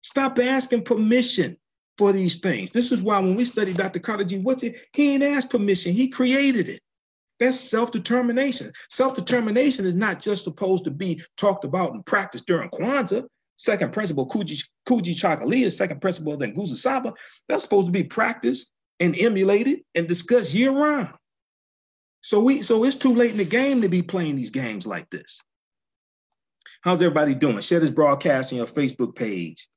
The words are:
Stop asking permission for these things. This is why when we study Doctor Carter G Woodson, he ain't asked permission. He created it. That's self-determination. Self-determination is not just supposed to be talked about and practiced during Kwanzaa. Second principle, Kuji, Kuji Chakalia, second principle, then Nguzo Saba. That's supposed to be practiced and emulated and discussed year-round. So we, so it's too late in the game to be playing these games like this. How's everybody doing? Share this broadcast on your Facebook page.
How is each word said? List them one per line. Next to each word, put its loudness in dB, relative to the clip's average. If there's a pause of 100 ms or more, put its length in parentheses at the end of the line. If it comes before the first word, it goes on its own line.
Stop -2
asking 0
permission 2 (400)
for 4
these 0
things. -2
This 0
is 0
why 2
when 2
we 2
study -2
Doctor -2
Carter -4
G -4
Woodson, -2 (180)
he 2
ain't 2
asked 0
permission. 0
He 2
created 0
it. -12 (600)
That's 2
self-determination. -2 (180)
Self-determination 0
is 0
not 0
just -4
supposed -2
to -4
be -6 (140)
talked 0
about -2
and -14
practiced -4
during -2
Kwanzaa. -2 (320)
Second -2
principle, -2
Kuji, -6 (240)
Kuji 0
Chakalia, 0
second -4
principle, -4
then -6
Nguzo -6
Saba. -2 (360)
That's 0
supposed 2
to -2
be 0
practiced -2 (280)
and 2
emulated 2 (140)
and -2
discussed 0
year-round. 2 (1080)
So 2
we, 2
so 2
it's 2
too 2
late 4
in -4
the 0
game 0
to 2
be 2
playing -2
these -6
games -6
like -10
this. -16 (1400)
How's 2
everybody 2
doing? 0
Share 0
this 2
broadcast 2
on -4
your -4
Facebook -4
page. -8